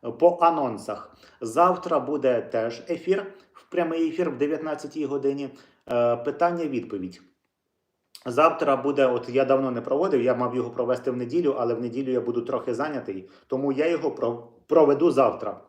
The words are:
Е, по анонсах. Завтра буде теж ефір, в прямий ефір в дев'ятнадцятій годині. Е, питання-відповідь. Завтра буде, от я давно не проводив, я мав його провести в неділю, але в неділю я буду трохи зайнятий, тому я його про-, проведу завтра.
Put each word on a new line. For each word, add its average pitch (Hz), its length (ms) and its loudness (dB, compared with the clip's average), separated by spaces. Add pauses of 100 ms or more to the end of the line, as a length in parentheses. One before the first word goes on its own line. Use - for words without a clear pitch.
Е, 120 80 -8
по 170 300 4
анонсах. 131 720 -2 (260)
Завтра 165 580 2
буде 131 420 0
теж 117 480 -4
ефір, 196 360 -2 (280)
в - 180 -20
прямий 165 360 0
ефір 170 220 -2
в 131 80 -6
дев'ятнадцятій 151 680 -4
годині. 139 440 -2 (420)
Е, 120 240 4
питання-відповідь. 135 1040 -4 (1040)
Завтра 139 520 2
буде, 135 280 2
от 123 240 0
я 135 160 2
давно 135 260 2
не 120 100 -4
проводив, 143 400 0
я 123 140 2
мав 120 200 -2
його 117 140 -4
провести 123 420 -2
в 120 60 -4
неділю, 131 400 0
але 120 160 -2
в 117 80 -4
неділю 127 300 -4
я 123 100 0
буду 117 200 -2
трохи 123 320 -4
зайнятий, 113 560 -6 (180)
тому 135 240 -2
я 147 180 2
його 156 220 0
про-, 117 360 -4 (200)
проведу 151 440 6
завтра. 110 580 2